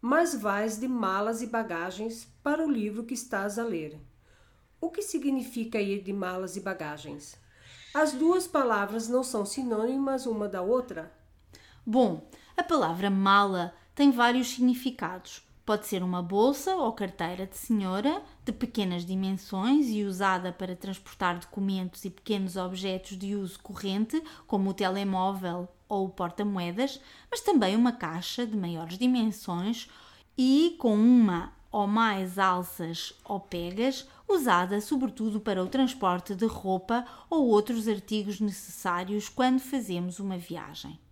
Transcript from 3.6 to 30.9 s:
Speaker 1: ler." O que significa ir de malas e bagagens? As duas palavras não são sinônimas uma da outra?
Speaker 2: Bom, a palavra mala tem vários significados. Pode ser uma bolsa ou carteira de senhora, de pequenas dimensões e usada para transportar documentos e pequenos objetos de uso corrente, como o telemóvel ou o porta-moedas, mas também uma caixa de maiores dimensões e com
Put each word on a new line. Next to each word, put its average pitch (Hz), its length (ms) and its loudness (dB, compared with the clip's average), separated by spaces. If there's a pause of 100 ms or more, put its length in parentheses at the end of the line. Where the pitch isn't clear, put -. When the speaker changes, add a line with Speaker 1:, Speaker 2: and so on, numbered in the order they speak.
Speaker 1:
ler." 156 380 -6 (800)
O 330 100 -2
que 403 100 -8
significa 254 800 -2
ir 202 220 -2
de 190 100 -6
malas 185 440 -4
e 202 40 -6
bagagens? 151 760 -10 (580)
As 302 160 4
duas 330 380 2
palavras 226 580 2
não 247 160 2
são 226 240 -2
sinônimas 262 800 -2
uma 214 220 -2
da 190 120 -4
outra? 208 520 -2 (760)
Speaker 2:
Bom, 214 420 2 (280)
a 349 80 0
palavra 196 440 0
mala 196 640 4 (220)
tem 285 160 8
vários 240 380 4
significados. 247 960 -2 (180)
Pode 208 220 0
ser 185 160 -2
uma 180 180 -2
bolsa 240 540 2
ou 269 180 0
carteira 185 540 -6
de - 100 -14
senhora, 214 640 0 (240)
de - 60 -4
pequenas 185 560 -4
dimensões 190 800 0
e 214 160 -2
usada 185 500 0
para 185 220 -8
transportar 180 640 -4
documentos 190 680 -4
e 196 60 -6
pequenos 190 460 -4
objetos 185 600 -6
de 196 200 -4
uso 190 240 -8
corrente, 208 600 -2 (280)
como 196 220 0
o 185 40 -4
telemóvel 185 960 -2 (200)
ou 190 180 0
o - 20 -4
porta-moedas, 190 920 -2 (320)
mas 466 120 -6
também 220 340 4
uma 240 160 4
caixa 175 520 -6
de 220 120 -4
maiores 170 420 -6
dimensões 220 880 0 (480)
e 285 440 4
com 214 160 4